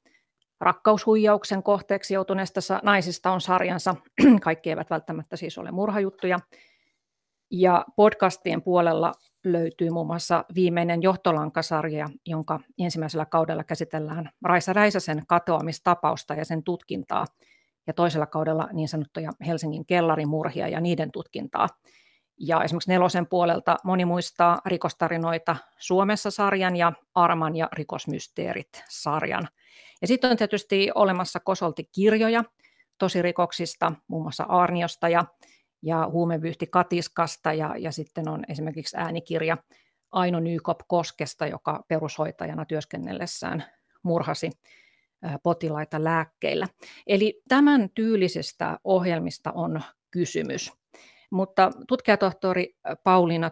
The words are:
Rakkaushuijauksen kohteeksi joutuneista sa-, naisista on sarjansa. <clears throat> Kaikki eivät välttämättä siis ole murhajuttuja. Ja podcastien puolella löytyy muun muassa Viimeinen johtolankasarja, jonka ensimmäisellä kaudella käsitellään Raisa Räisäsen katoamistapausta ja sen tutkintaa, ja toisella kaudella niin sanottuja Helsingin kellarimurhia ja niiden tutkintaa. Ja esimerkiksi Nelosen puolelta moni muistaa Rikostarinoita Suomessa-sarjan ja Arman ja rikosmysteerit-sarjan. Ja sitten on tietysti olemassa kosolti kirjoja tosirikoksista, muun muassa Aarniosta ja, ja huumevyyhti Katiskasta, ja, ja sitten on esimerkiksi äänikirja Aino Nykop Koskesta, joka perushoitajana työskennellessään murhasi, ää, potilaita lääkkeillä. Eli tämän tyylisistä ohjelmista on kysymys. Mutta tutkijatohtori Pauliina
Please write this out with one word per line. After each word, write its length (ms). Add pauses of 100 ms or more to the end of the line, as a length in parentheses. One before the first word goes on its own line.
(600)
Rakkaushuijauksen 1040
kohteeksi 500
joutuneista 480
sa-, 220
naisista 480
on 100
sarjansa. 540 (220)
<clears throat> 240
Kaikki 280
eivät 200
välttämättä 460
siis 220
ole 140
murhajuttuja. 680 (1120)
Ja 340 (100)
podcastien 680
puolella 500 (320)
löytyy 460
muun 180
muassa 380 (100)
Viimeinen 460
johtolankasarja, 1040 (180)
jonka 340 (200)
ensimmäisellä 460
kaudella 380
käsitellään 680 (140)
Raisa 300
Räisäsen 540
katoamistapausta 1080
ja 120
sen 180
tutkintaa, 600 (640)
ja 60
toisella 320
kaudella 480
niin 140
sanottuja 440 (140)
Helsingin 400
kellarimurhia 840
ja 140
niiden 300
tutkintaa. 560 (720)
Ja 240
esimerkiksi 280
Nelosen 360
puolelta 560
moni 220
muistaa 600
Rikostarinoita 880 (240)
Suomessa-sarjan 960
ja 180 (220)
Arman 400
ja 180
rikosmysteerit-sarjan. 1700 (540)
Ja 60
sitten 240
on 60
tietysti 580
olemassa 440
kosolti 520
kirjoja 520 (540)
tosirikoksista, 920 (160)
muun 140
muassa 280
Aarniosta 600
ja, 160 (560)
ja 300
huumevyyhti 560
Katiskasta, 840
ja, 240
ja 140
sitten 380
on 200
esimerkiksi 480
äänikirja 600 (540)
Aino 280
Nykop 480
Koskesta, 600
joka 400
perushoitajana 800
työskennellessään 1000 (400)
murhasi, 480 (720)
ää, 220
potilaita 600
lääkkeillä. 640 (400)
Eli 400
tämän 480
tyylisistä 880
ohjelmista 680
on 300 (300)
kysymys. 600 (580)
Mutta 420 (160)
tutkijatohtori 880 (280)
Pauliina 480